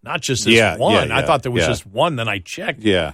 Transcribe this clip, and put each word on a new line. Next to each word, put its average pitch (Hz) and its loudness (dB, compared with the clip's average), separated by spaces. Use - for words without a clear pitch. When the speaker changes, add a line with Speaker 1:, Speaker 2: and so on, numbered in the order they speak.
Speaker 1:
Not 143 -6
just - -2
this 113 4
Speaker 2:
Yeah, 107 4
Speaker 1:
one. 101 2
Speaker 2:
yeah, 117 -2
Speaker 1:
I 135 2
Speaker 2:
yeah, 143 -2
Speaker 1:
thought 151 0
there 131 -4
was 90 0
Speaker 2:
yeah. 80 2
Speaker 1:
just - -4
one, 131 -2
then 113 -4
I 101 -4
checked. 160 -10
Speaker 2:
Yeah. 90 2